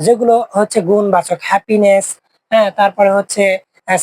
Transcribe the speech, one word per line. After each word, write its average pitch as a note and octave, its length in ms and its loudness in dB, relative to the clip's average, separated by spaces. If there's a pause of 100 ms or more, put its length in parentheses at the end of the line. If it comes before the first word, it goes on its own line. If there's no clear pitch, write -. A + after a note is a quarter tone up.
যেগুলো A#3 280 2 (240)
হচ্ছে G#3 200 -2 (100)
গুণবাচক, F#3+ 500 0 (100)
হ্যাপিনেস, G3+ 580 0 (460)
হ্যাঁ, A3 160 2 (100)
তারপরে G3+ 380 2
হচ্ছে, G3+ 280 -2 (460)
আহ, F#3 120 0